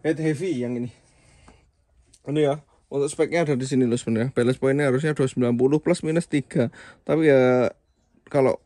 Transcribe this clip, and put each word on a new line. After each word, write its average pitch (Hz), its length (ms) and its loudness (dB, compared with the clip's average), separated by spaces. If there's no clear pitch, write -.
Head 156 160 -2
heavy 156 400 -2
yang 120 160 -6
ini. 120 160 -8
Ini 147 240 0
ya, 151 80 -6
untuk 139 160 -2
speknya 160 320 -2
ada 147 160 0
di 131 80 -4
sini 131 240 0
loh 120 80 0
sebenarnya. 117 320 -2
Balance 123 320 -2
point-nya 135 320 0
harusnya 147 240 -2
dua 139 80 0
sembilan 120 320 -2
puluh 139 240 2
plus 170 240 -2
minus 160 240 -2
tiga. 135 400 -2
Tapi 151 320 2
ya 127 400 4
kalau 131 360 0